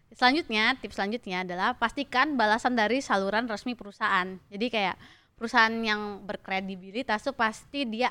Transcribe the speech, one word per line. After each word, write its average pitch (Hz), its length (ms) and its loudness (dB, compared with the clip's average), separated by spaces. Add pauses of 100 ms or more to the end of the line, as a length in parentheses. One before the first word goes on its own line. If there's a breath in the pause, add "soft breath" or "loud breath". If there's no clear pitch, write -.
Selanjutnya, 247 720 2
tips - 160 -12
selanjutnya 202 480 -4
adalah 185 320 -2
pastikan 262 640 0
balasan 233 400 2
dari 226 240 2
saluran 208 480 0
resmi 220 240 -6
perusahaan. 190 720 -2
Jadi 208 240 -4
kayak 202 240 0 (400 loud breath)
perusahaan 226 400 4
yang 208 480 -2
berkredibilitas 196 1040 -4
tuh 269 80 -4
pasti 233 500 -2
dia 226 260 -2